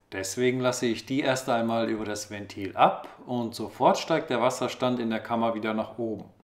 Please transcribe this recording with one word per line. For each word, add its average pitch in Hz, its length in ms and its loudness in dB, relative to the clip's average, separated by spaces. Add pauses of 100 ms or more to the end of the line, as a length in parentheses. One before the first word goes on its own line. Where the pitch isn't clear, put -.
(140)
Deswegen 123 480 2
lasse 123 240 2
ich 113 200 0
die 135 140 0
erst 135 300 2
einmal 113 400 2
über 110 160 -2
das 104 260 -6
Ventil 101 460 -8
ab 135 320 2 (160)
und 120 280 -2
sofort 131 440 2
steigt 156 320 0
der 120 120 0
Wasserstand 127 580 0
in 113 100 -2
der 110 100 0
Kammer 117 360 0
wieder 110 180 -2
nach - 240 -4
oben. 110 260 -4 (200)